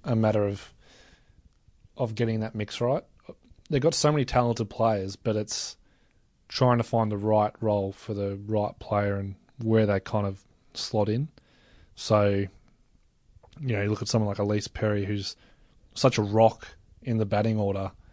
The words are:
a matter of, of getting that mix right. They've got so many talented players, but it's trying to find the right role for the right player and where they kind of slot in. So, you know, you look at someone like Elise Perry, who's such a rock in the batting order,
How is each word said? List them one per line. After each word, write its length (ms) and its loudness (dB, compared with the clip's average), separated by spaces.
a 140 -2
matter 280 2
of, 280 -6
of 200 -4
getting 240 0
that 160 -6
mix 240 -6
right. 240 0
They've 100 0
got 140 2
so 160 4
many 140 2
talented 440 0
players, 480 0
but 200 -2
it's 400 -6
trying 300 4
to 60 0
find 260 0
the 60 -2
right 440 2
role 320 0
for 220 -10
the 220 -4
right 340 -2
player 360 0
and 200 -6
where 240 4
they 140 2
kind 260 -2
of 160 -8
slot 340 -2
in. 200 0
So, 520 2
you 160 -2
know, 60 -2
you 80 0
look 120 -2
at 60 -6
someone 200 0
like 120 -6
Elise 260 -2
Perry, 380 -2
who's 320 -6
such 240 2
a 40 0
rock 440 2
in 160 -2
the 80 0
batting 320 0
order, 340 -4